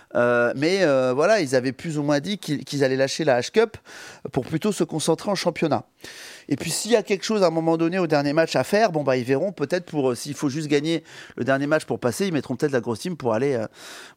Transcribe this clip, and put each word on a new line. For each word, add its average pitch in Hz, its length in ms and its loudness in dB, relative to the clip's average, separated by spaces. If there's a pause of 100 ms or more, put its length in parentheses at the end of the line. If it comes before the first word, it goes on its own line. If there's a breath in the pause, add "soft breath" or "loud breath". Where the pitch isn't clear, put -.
(140 loud breath)
Euh, 120 400 4
mais, 170 280 2
euh, 131 320 4
voilà, 190 260 4
ils 135 140 -2
avaient 127 180 2
plus 156 240 -6
ou 151 60 -2
moins 147 180 2
dit 185 160 -6
qu'ils, 143 280 -4
qu'ils 143 200 0
allaient 131 120 2
lâcher 135 280 0
la 127 160 4
H-Cup 220 380 0 (520 loud breath)
pour 127 140 -2
plutôt 160 280 0
se 180 120 0
concentrer 160 460 -2
en 196 40 2
championnat. 156 520 0 (640 loud breath)
Et 143 60 0
puis 165 140 -6
s'il 208 200 -4
y 233 60 6
a 214 60 4
quelque 190 220 -2
chose 214 200 2
à - 20 6
un 165 40 6
moment 165 280 0
donné 165 200 0
au 180 80 0
dernier 143 280 2
match 165 220 2
à 131 80 2
faire, 208 280 2
bon, 151 120 -2
bah, 131 120 4
ils 127 80 0
verront 139 280 0
peut-être 170 340 -4
pour, 135 240 0
euh, - 40 0
s'il 147 200 -8
faut 147 160 -2
juste 151 160 -6
gagner 151 360 0 (340 loud breath)
le 123 80 -4
dernier 135 220 0
match 156 200 0
pour 117 120 -4
passer, 123 280 0
ils 185 80 -2
mettront 127 220 -4
peut-être 147 160 0
la 127 80 2
grosse 110 180 -4
team 180 180 -6
pour 120 160 -2
aller, 131 220 0
euh, 113 120 -2 (500 loud breath)